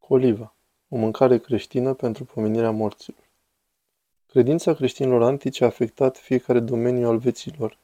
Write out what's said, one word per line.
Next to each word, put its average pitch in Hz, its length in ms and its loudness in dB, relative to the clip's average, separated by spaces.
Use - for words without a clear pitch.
Oliva, 117 420 0
o 135 80 -8
mâncare 117 400 2
creștină 127 560 -4
pentru 123 320 -6
pomenirea 113 460 -2
morților. - 520 -6
Credința 151 460 2
creștinilor 127 480 0
antici 120 400 -2
a 123 40 4
afectat 120 520 -2
fiecare 123 420 0
domeniu 120 480 -2
al 113 100 2
vieților 123 680 -6